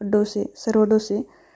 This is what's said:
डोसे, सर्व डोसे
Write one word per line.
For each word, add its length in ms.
डोसे, 440
सर्व 280
डोसे 380